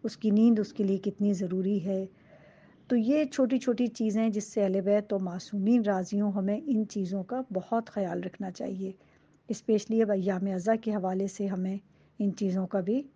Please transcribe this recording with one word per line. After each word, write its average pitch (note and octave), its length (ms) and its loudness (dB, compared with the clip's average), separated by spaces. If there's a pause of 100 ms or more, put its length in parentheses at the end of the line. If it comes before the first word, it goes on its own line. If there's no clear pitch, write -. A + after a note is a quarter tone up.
اس A3+ 140 -6
کی G#3+ 120 0
نیند A3 300 6
اس G3+ 140 -4
کے G#3+ 100 -2
لیے G3 140 2
کتنی G3+ 360 -2
ضروری F#3 520 -2
ہے۔ F#3+ 200 -2 (800)
تو B3 80 2
یہ C4+ 300 4
چھوٹی C4 320 0
چھوٹی A#3+ 300 0
چیزیں A3 420 0
جس G3+ 140 -2
سے - 200 -2
اہل F#3+ 180 2
بیت G#3 320 2
و G3 60 0
معصومین F#3+ 680 0
راضی G3+ 360 0
ہوں، G3+ 100 2
ہمیں G3+ 340 -2
ان A3 240 0
چیزوں F#3+ 340 -4
کا B3+ 180 -6 (120)
بہت A3+ 360 -2
خیال F3+ 340 -4
رکھنا F#3 280 -8
چاہیے، F#3+ 400 -8 (560)
اسپیشلی A3 540 0
اب G#3 100 2
ایام F#3+ 440 0
عزا G3+ 200 2
کے A3+ 160 -4
حوالے F#3+ 360 -2
سے G3 200 -4
ہمیں F#3+ 300 -4 (420)
ان G3+ 160 0
چیزوں F#3+ 320 0
کا G3 120 0
بھی G#3+ 220 0 (140)